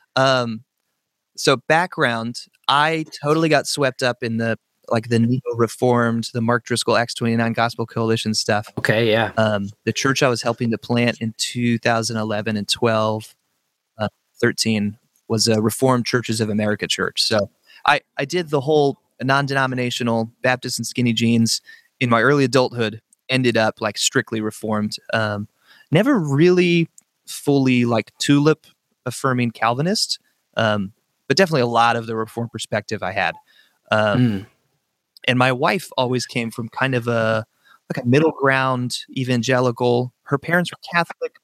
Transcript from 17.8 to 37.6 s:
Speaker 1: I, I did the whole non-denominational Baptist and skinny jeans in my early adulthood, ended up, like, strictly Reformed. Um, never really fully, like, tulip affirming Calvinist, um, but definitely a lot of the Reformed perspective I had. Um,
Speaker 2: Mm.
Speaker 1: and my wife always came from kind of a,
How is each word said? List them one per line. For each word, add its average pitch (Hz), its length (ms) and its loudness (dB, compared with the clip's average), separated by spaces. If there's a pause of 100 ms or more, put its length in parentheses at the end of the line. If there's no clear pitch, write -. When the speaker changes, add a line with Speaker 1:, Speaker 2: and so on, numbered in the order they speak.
Speaker 1:
I, 143 140 4 (180)
I 143 60 -4
did 160 260 -4
the 147 120 0
whole 143 360 2 (240)
non-denominational 127 1120 0 (100)
Baptist 127 360 -2
and 117 80 -6
skinny 123 260 0
jeans 113 480 2 (400)
in 123 100 0
my 113 120 4
early 143 220 4
adulthood, 120 560 0 (280)
ended 127 280 2
up, 110 240 0
like, 107 160 -4
strictly - 440 -2
Reformed. 107 560 -4 (160)
Um, 107 340 -2 (460)
never 226 260 4
really 170 720 2 (380)
fully, 131 580 2
like, 117 340 -2
tulip 143 480 2 (400)
affirming 123 460 -2
Calvinist, 139 640 -2 (380)
um, 107 360 0 (360)
but 135 80 0
definitely 160 240 2
a 120 60 2
lot 117 280 4
of 113 120 -6
the 113 100 -6
Reformed 113 340 -6
perspective 107 540 -8
I 92 80 -4
had. 90 220 -2 (580)
Um, 107 280 2
Speaker 2:
Mm. 107 260 0 (840)
Speaker 1:
and 123 100 2
my 127 140 4
wife 170 460 -2
always 127 280 0
came 117 240 -6
from 113 200 -10
kind 131 240 -2
of 117 120 -2
a, 113 380 0 (500)